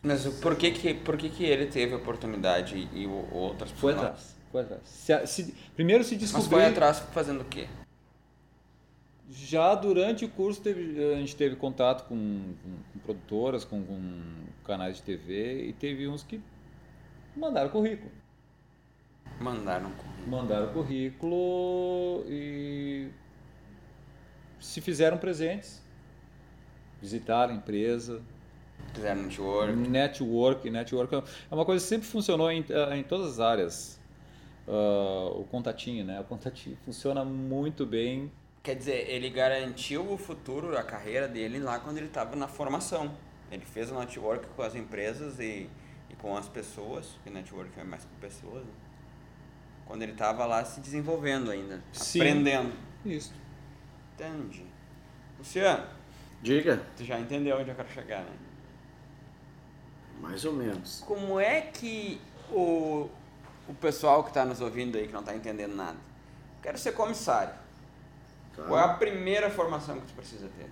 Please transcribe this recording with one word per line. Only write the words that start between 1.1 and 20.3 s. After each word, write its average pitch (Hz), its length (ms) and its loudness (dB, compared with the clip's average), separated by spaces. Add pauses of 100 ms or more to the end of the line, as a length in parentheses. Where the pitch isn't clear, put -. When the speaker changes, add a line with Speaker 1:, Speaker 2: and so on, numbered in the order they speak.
Speaker 1:
que 156 140 -4
que 175 120 -2
ele 143 220 6
teve 123 300 2
a - 20 0
oportunidade 95 960 0
e 98 140 -4
o, 98 260 -4
outras 95 380 -4
Speaker 2:
Foi 139 200 4
Speaker 1:
pessoas - 40 4
não? - 80 0
Speaker 2:
atrás, - 320 -6 (160)
foi 127 100 0
atrás. 104 240 -6
Se - 280 2
a-, 147 120 4
se, 160 300 -4 (200)
primeiro 196 280 8
se 233 100 0
Speaker 1:
Mas 202 80 -2
Speaker 2:
descobriu. 170 380 6
Speaker 1:
foi - 60 12
atrás 156 340 8 (120)
fazendo 143 300 0
o 123 40 -6
quê? - 220 -6 (1600)
Speaker 2:
Já 147 460 6
durante 202 520 4
o 214 40 -4
curso 196 320 0
teve, 160 500 0
a 143 60 2
gente 143 180 -4
teve 135 200 4
contato 131 480 2
com, 104 500 -2 (100)
com, 92 60 -10 (240)
com 101 60 -12
produtoras, 110 680 -2
com, 104 180 -4
com 90 380 -8 (420)
canais 92 340 -4
de - 40 -16
T 95 160 -4
V, 113 520 -4
e - 40 -8
teve 139 340 -4
uns 143 140 -4
que - 180 -10 (960)
mandaram 269 360 2
currículo. 214 400 2 (1300)
Speaker 1:
Mandaram 98 480 -2
currículo. - 380 -12
Speaker 2:
Mandaram 113 440 0